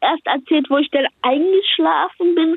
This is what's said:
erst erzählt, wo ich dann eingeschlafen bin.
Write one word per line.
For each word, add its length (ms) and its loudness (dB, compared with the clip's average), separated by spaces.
erst 260 -2
erzählt, 420 -2
wo 80 2
ich 140 0
dann 140 0
eingeschlafen 1120 0
bin. 220 0